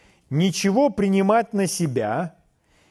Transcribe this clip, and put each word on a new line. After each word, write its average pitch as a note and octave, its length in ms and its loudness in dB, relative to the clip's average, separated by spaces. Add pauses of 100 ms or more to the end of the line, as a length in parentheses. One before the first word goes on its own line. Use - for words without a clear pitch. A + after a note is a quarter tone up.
(300)
ничего G3 580 2
принимать G3 640 0
на G3 140 0
себя, C3 680 -4 (560)